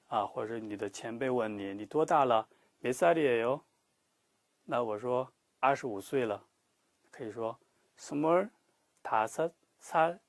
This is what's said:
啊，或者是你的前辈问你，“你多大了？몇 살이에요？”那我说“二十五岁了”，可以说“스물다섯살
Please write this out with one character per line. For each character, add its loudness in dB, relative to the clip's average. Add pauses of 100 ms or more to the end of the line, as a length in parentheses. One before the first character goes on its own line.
啊， 0
或 -6
者 -8
是 -6
你 -8
的 -4
前 -10
辈 -2
问 0
你 -6
，“你 -8
多 0
大 4
了？ 2 (320)
몇 -2
살 4
이 2
에 2
요？” -2 (1080)
那 0
我 -2
说 -2 (260)
“二 4
十 -4
五 -4
岁 0
了”， -4 (640)
可 -14
以 -10
说 -6 (400)
“스 -12
물 2 (520)
다 0
섯 -2 (280)
살 0